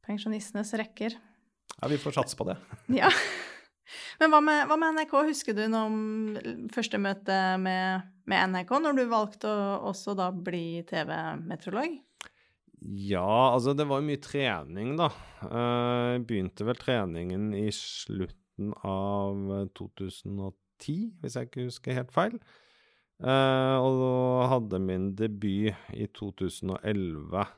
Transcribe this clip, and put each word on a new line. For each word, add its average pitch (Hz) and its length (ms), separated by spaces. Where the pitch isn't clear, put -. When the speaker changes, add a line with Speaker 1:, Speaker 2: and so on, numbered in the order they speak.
Speaker 1:
pensjonistenes 208 720
rekker. 220 380
Speaker 2:
Ja, 131 60
vi 147 100
får 143 160
satse - 240
på - 80
det. 92 100
Speaker 1:
<laughs> - 260
Ja. 370 80
Men 320 100
hva 302 100
med, 294 280
hva 311 100
med 320 160
N 311 80
R 311 80
K? 277 160
Husker 294 280
du 214 120
noe 220 200
om 214 840
første 220 320
møte 196 320
med, 185 480
med 190 240
N 185 80
R 180 80
K, 247 140
når 302 180
du 262 140
valgte 214 400
å 202 400
også 202 260
da 185 140
bli 170 560
T 165 180
V-meteorolog? 165 920
Speaker 2:
Ja, 101 720
altså, 127 240
det 147 100
var 139 140
jo 151 60
mye 143 160
trening, 104 760
da. 160 140
Eh, 120 720
jeg 123 120
begynte 104 380
vel 120 140
treningen 95 760
i 104 200
slutten - 1000
av, 98 560
eh, 98 160
to 98 240
tusen 98 420
og 95 140
ti, 202 380
hvis 127 180
jeg 120 80
ikke 123 220
husker 127 260
helt 123 160
feil. 220 300
Eh, 131 560
og 127 720
hadde 107 320
min 95 320
debut 104 640
i 110 160
to 101 240
tusen 92 400
og - 80
elleve. 90 600